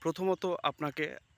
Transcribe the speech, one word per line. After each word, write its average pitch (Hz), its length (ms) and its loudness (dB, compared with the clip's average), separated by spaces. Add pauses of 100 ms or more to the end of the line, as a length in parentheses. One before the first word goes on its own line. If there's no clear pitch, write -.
প্রথমত 185 460 0 (180)
আপনাকে 147 540 -2 (200)